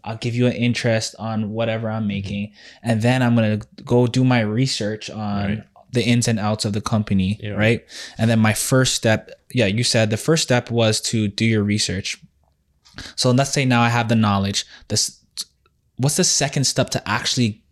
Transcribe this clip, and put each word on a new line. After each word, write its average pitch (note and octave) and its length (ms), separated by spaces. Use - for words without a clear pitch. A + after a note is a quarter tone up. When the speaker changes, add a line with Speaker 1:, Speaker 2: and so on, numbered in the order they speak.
Speaker 1:
I'll A2+ 140
give A#2 160
you B2 120
an A#2+ 60
interest A2+ 640
on A2 320
whatever A2+ 400
I'm A2 120
Speaker 2:
Mm-hmm. G#2 60
Speaker 1:
making. G2+ 440
And A2+ 180
then B2+ 220
I'm A#2+ 120
gonna G#2+ 260
go B2 220
do B2+ 180
my B2 160
research G#2+ 680
on G2+ 400
Speaker 2:
Right. A2 160
Speaker 1:
the A#2+ 120
ins A#2+ 240
and A2+ 100
outs G#2 280
of G2+ 80
the G#2 80
company," G2+ 600
Speaker 2:
Yeah. G#2+ 100
Speaker 1:
right? G#2+ 300
And A2+ 120
then A2+ 100
my G#2+ 120
first C3 420
step, - 360
yeah, A2+ 160
you G#2 160
said A2 280
the A2 80
first D#3+ 240
step B2 280
was A2+ 300
to G#2+ 160
do A2 180
your A2 160
research. G2+ 560
So B2+ 140
let's C3+ 220
say C#3 120
now A#2+ 180
I A#2 60
have A#2 200
the A#2 80
knowledge. G2+ 480
This, - 320
what's C3+ 200
the F#3 80
second C#3+ 400
step - 260
to - 180
actually A2+ 640